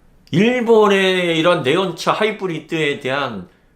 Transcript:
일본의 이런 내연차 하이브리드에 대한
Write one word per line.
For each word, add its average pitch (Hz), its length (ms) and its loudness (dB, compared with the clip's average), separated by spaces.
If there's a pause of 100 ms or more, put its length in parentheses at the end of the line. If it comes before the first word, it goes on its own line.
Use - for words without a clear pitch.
(300)
일본의 196 1080 2
이런 170 240 2
내연차 165 500 -2
하이브리드에 165 880 -4
대한 127 480 -6 (280)